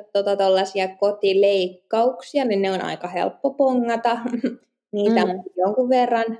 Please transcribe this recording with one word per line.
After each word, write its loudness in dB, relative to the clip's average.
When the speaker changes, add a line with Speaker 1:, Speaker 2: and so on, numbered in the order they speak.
Speaker 1:
tota 0
tollasia 2
kotileikkauksia, 0
niin 0
ne 0
on -2
aika -8
helppo -4
pongata. 0
<laughs> -20
Niitä 2
Speaker 2:
Mm. 0
Speaker 1:
on -8
jonkun 0
verran 0